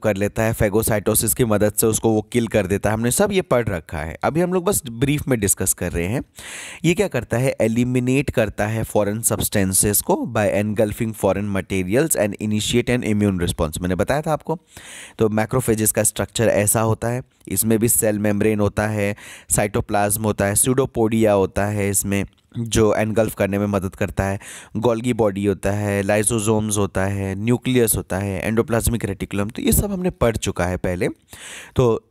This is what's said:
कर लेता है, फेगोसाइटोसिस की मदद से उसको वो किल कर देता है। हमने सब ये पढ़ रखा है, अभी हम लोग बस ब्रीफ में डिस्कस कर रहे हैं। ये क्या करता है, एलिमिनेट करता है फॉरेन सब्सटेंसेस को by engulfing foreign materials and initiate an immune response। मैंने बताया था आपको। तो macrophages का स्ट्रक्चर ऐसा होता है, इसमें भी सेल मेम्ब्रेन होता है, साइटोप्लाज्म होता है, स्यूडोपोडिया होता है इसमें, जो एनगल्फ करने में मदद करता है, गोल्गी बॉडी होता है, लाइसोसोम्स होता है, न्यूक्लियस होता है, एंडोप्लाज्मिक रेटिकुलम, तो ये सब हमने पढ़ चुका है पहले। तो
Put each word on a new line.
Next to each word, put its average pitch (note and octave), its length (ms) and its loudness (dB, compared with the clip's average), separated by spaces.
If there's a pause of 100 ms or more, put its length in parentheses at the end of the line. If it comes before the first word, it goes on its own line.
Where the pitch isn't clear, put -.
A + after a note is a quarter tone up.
कर G#2 140 2
लेता G2+ 260 0
है, A2+ 100 2
फेगोसाइटोसिस G#2+ 800 0
की B2+ 120 2
मदद G#2 280 2
से - 140 2
उसको A2 220 2
वो G#2+ 120 2
किल A#2 260 -2
कर G2+ 200 0
देता G2+ 220 0
है। G#2+ 40 0
हमने A#2 180 0
सब G#3 200 2
ये F#3+ 100 0
पढ़ A#2+ 260 0
रखा F2 300 -6
है, D#2 260 -6
अभी C#3 180 0
हम F3+ 120 0
लोग F#3 100 0
बस G3+ 280 -2
ब्रीफ B2 360 -2
में B2+ 120 0
डिस्कस F#2+ 340 0
कर F2 180 -4
रहे F2 160 -2
हैं। A#2 140 -2 (640)
ये E3+ 80 4
क्या F#3+ 140 0
करता A#2 300 -4
है, C3 240 0
एलिमिनेट B2 680 2
करता G#2 380 0
है A2 160 -2
फॉरेन G#2 380 0
सब्सटेंसेस G2+ 800 0
को F#3+ 360 -2
by G#2 260 2
engulfing G#2+ 520 0
foreign G2 460 0
materials G2 560 0
and G2+ 240 -2
initiate G#2+ 480 0
an A#2+ 240 0
immune G2 340 2
response। E2 340 -4
मैंने F2+ 140 0
बताया C3 260 0
था D#3+ 120 -2
आपको। D#3+ 260 -4 (600)
तो A2+ 100 4
macrophages G#2+ 640 0
का G#2+ 120 2
स्ट्रक्चर G#2 440 0
ऐसा G#2 340 4
होता A2+ 260 0
है, B2 140 -4 (260)
इसमें A2 320 0
भी A#2 100 2
सेल G#2+ 300 0
मेम्ब्रेन G#2 400 2
होता G#2 280 0
है, G2+ 280 -2 (340)
साइटोप्लाज्म G#2 760 0
होता G#2 220 0
है, G2+ 100 0
स्यूडोपोडिया A#2 760 2
होता G2 340 2
है G2+ 240 -2
इसमें, G2 360 -2 (340)
जो A2 360 2
एनगल्फ G#2+ 400 0
करने G2+ 240 0
में G#2 60 0
मदद G2 300 -2
करता G2 280 -4
है, G2 160 -2 (380)
गोल्गी A#2 360 0
बॉडी G2+ 320 0
होता G2 260 0
है, G2+ 300 0
लाइसोसोम्स G#2+ 760 0
होता F#2+ 280 0
है, G2 300 -4
न्यूक्लियस A#2 600 0
होता F#2 220 -4
है, G2 240 -4
एंडोप्लाज्मिक A2+ 640 0
रेटिकुलम, G2 440 -4
तो - 120 -10
ये A#3 100 0
सब G#3 200 0
हमने F#3 180 -2
पढ़ A#2 280 0
चुका F2 280 -2
है F2+ 120 -2
पहले। F2+ 300 -2 (680)
तो A#2+ 360 2